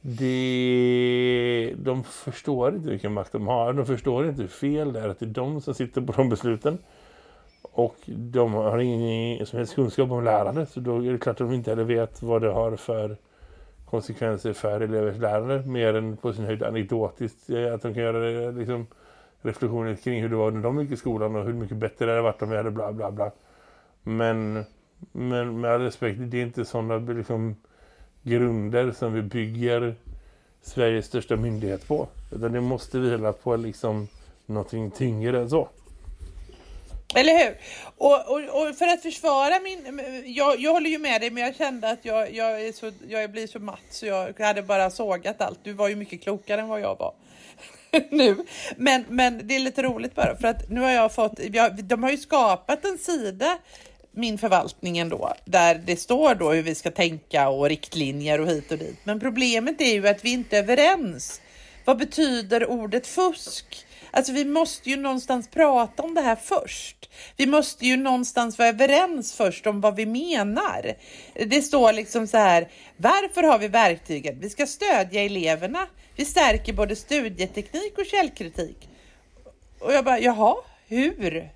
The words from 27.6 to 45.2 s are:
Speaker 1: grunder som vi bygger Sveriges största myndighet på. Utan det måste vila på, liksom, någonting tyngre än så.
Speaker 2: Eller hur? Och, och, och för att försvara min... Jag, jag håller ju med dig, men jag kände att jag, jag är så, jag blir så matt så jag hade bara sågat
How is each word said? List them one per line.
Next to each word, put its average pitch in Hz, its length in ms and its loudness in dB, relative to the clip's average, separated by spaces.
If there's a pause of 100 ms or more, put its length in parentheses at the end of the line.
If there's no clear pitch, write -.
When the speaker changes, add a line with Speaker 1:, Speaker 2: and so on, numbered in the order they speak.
Speaker 1:
grunder 120 680 0
som 113 220 -4
vi 110 80 -2
bygger 117 720 -2 (680)
Sveriges 113 440 0
största 117 300 -2
myndighet 107 520 -4
på. 147 200 -2 (240)
Utan 117 200 -4
det 123 80 -2
måste 127 380 -4
vila 117 340 0
på, 117 240 -2
liksom, 107 520 -4 (380)
någonting 107 440 -6
tyngre 120 500 -2
än 120 100 -4
så. 156 180 0 (1500)
Speaker 2:
Eller 311 300 6
hur? 220 120 -4 (400)
Och, 285 160 6 (180)
och, 294 380 0
och 294 80 -8
för 349 100 2
att 349 160 2
försvara 302 520 2 (100)
min... 285 360 -10 (260)
Jag, 262 340 2
jag 302 120 2
håller 320 180 2
ju 311 80 -2
med 262 220 0
dig, 233 100 -4
men 240 120 -6
jag 254 140 -4
kände 247 340 -2
att 226 140 -6
jag, 220 300 -2
jag 220 320 -2
är 226 60 -8
så, 220 180 -10 (180)
jag 214 220 -4
blir 220 160 -8
så 220 120 -14
matt 202 220 -12 (100)
så - 160 -10
jag 196 340 -4
hade 208 220 2
bara 190 280 2
sågat 196 500 -4